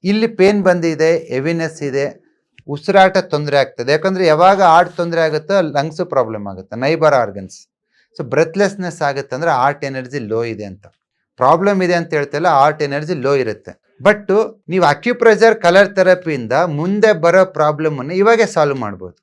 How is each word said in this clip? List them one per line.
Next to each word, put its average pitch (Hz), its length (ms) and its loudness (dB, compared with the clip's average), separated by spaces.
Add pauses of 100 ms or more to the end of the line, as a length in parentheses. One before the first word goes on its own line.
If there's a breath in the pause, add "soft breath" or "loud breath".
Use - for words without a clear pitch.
ಇಲ್ಲಿ 214 220 0
ಪೇನ್ 202 420 2
ಬಂದಿದೆ, 165 420 0 (220)
ಹೆವಿನೆಸ್ 160 500 -4
ಇದೆ, 139 240 -4 (680)
ಉಸಿರಾಟ 190 440 2 (140)
ತೊಂದ್ರೆ 147 300 -2
ಆಗ್ತದೆ. 123 300 -4
ಯಾಕಂದ್ರೆ 185 340 0
ಯಾವಾಗ 180 360 4
ಹಾರ್ಟ್ 160 340 4
ತೊಂದ್ರೆ 170 240 -2
ಆಗುತ್ತೋ 156 400 -2
ಲಂಗ್ಸ್ 156 540 -4
ಪ್ರಾಬ್ಲಮ್ 110 320 -2
ಆಗುತ್ತೆ, 98 340 -14
ನೈಬರ್ 151 340 0
ಆರ್ಗನ್ಸ್. 101 440 -4 (580)
So 156 160 -10
ಬ್ರೆತ್ಲೆಸ್ನೆಸ್ 175 720 -4
ಆಗುತ್ತೆ 139 340 -6
ಅಂದ್ರೆ 160 140 -2
ಹಾರ್ಟ್ 143 340 -2
ಎನರ್ಜಿ 131 340 -10
ಲೋ 110 260 -6
ಇದೆ 107 200 -10
ಅಂತ. 101 220 -18 (500)
ಪ್ರಾಬ್ಲಮ್ 185 460 2
ಇದೆ 175 120 0
ಅಂತ 170 200 -4
ಹೇಳ್ತಾ 143 240 -4
ಇಲ್ಲ, 175 100 0
ಹಾರ್ಟ್ 151 340 2
ಎನರ್ಜಿ 147 320 -6
ಲೋ 139 280 -2
ಇರುತ್ತೆ. 107 300 -8 (300)
But 202 300 0 (360)
ನೀವು 175 160 0
ಅಕ್ಯುಪ್ರೆಷರ್, 220 760 2
ಕಲರ್ 190 360 4
ಥೆರಪಿಯಿಂದ 170 560 0
ಮುಂದೆ 175 600 0
ಬರೋ 170 320 2
ಪ್ರಾಬ್ಲಮ್ 151 540 -2
ಅನ್ನು 139 160 -8
ಇವಾಗೇ 220 320 2
ಸಾಲ್ವ್ 147 380 0
ಮಾಡ್ಬೋದು. 95 380 -12